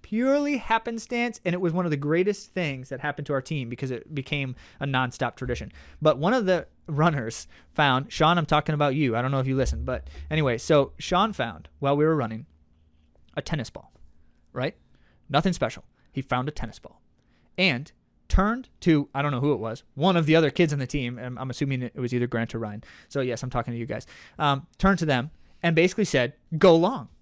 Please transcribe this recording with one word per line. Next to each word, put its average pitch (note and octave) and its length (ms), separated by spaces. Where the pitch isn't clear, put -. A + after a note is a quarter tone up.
Purely C4+ 560
happenstance, A#3 880
and F3 80
it F3+ 80
was E3+ 120
one F3+ 120
of D#3+ 60
the C#3+ 60
greatest F3 540
things C#3 380
that C3 120
happened D3 260
to D3 60
our C3 80
team C3 280
because C3 220
it B2+ 240
became C3+ 400
a C#3+ 60
nonstop C3 500
tradition. - 360
But D3+ 160
one E3+ 160
of A#3+ 120
the F3+ 200
runners C#3+ 600
found, C3+ 360
Sean, E3+ 260
I'm D#3+ 80
talking D3+ 300
about D3 200
you. C3 200
I A#2+ 60
don't C3 100
know C3+ 80
if C3 80
you C3 80
listened, B2 300
but B2+ 240
anyway, C#3+ 280
so C#3 400
Sean G3 360
found, G2+ 360
while C#3+ 160
we D3 80
were D#3+ 120
running, A2+ 300
a C#3+ 40
tennis C#3+ 280
ball, - 240
right? C3 220
Nothing E3 240
special. - 300
He C3+ 100
found B2+ 280
a - 20
tennis - 280
ball - 220
and D#3 320
turned A3 400
to, D3+ 340
I C#3 60
don't D3 100
know B2 100
who D3 120
it G2+ 60
was, A2+ 240
one F3 240
of D#3+ 80
the D#3 100
other D#3+ 140
kids D3+ 240
on C#3+ 60
the B2+ 80
team, B2 300
and B2 220
I'm C3 100
assuming C3+ 340
it A#2+ 120
was B2 180
either B2 140
Grant A2+ 280
or A#2 40
Ryan. G#2+ 240
So, C#3 140
yes, B2 220
I'm B2+ 60
talking A#2+ 240
to A#2 60
you A#2 60
guys. A#2 200
Um, C#3+ 280
turned F#3+ 220
to E3 60
them C3+ 260
and E3 120
basically F3+ 300
said, B2+ 280
"Go E3+ 180
long." F3 340